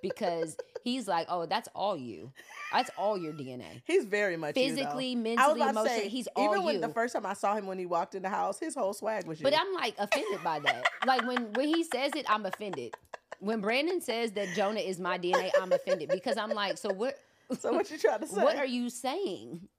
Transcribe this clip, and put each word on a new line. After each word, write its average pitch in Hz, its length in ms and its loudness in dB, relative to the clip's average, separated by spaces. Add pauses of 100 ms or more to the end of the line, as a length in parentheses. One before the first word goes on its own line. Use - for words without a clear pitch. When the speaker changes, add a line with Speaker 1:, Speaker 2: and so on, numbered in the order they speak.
Speaker 1:
because 170 520 -2 (280)
he's 247 240 -2
like, 170 200 0
"Oh, 170 200 -2
that's 202 260 -2
all 190 240 0
you. 117 340 -10 (400)
That's 247 240 2
all 202 220 0
your 160 160 -4
D 135 180 -8
N 127 100 -8
A." 90 240 -14
Speaker 2:
He's 320 200 4
very 196 320 2
much 151 180 -2
you, 269 140 4
though. 254 140 -2
Speaker 1:
Physically, 254 300 -2
Speaker 2:
I - 20 -2
was 233 80 0
Speaker 1:
mentally, 254 380 6
Speaker 2:
about 277 120 6
to 220 60 2
Speaker 1:
emotionally, 220 100 4 (140)
Speaker 2:
say, 202 60 -2
Speaker 1:
he's 226 260 -4
all - 160 4
Speaker 2:
even 392 120 4
when 311 120 2
Speaker 1:
you. 175 60 0
Speaker 2:
the 160 80 0
first 233 260 0
time 214 100 0
I 190 80 -2
saw 202 220 0
him 208 100 -4
when 190 140 -4
he 180 80 -4
walked 175 260 0
in 190 80 -6
the 190 80 -2
house, 196 300 0
his 320 160 -4
whole 202 180 0
swag 208 320 -4
was 160 140 -6
you. 165 40 -8
Speaker 1:
But 277 160 6
I'm, 381 140 0
like, 262 240 -2
offended 220 460 0
by 160 160 0
that. 135 260 0 (220)
Like, 247 180 4
when, 247 280 -2
when 262 140 2
he 330 160 4
says 269 320 0
it, 190 140 -4
I'm 214 160 2
offended. 185 480 -6 (460)
When 214 220 -2
Brandon 285 400 2
says 233 320 -2
that 202 220 -2
Jonah 208 240 2
is 180 200 -2
my 180 180 0
D 175 160 2
N 185 60 6
A, 185 120 -2 (100)
I'm 185 120 0
offended 165 360 0
because 190 280 0
I'm 220 140 -2
like, 202 260 0
"So 202 160 -2
what?" 202 240 -2 (420)
Speaker 2:
So - 140 0
what 392 180 2
you 311 60 -10
trying 220 240 2
to 311 40 -6
Speaker 1:
<laughs> 277 80 -10
"What 339 200 4
Speaker 2:
say? 277 60 0
Speaker 1:
are 285 60 0
you 240 240 -2
saying?" 196 800 -6 (120)